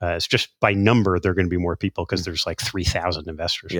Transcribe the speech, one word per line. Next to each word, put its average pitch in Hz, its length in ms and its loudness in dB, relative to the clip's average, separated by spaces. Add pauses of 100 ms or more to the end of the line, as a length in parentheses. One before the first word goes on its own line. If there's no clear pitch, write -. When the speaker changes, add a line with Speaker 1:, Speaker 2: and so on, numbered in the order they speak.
Speaker 1:
Uh, 87 160 0
it's 85 100 -4
just - 220 0 (100)
by 104 140 4
number, 98 440 4
there 92 140 2
are 87 40 0
gonna 92 120 2
be 87 80 0
more 87 220 0
people 92 280 -4
'cause 90 180 -2
Speaker 2:
Mm. - 20 -8
Speaker 1:
there's, 85 200 -4
like, 85 140 -6
three 95 240 -4
thousand 82 460 -2
investors 80 420 -6
or 90 40 -4
Speaker 2:
Yeah, 85 40 0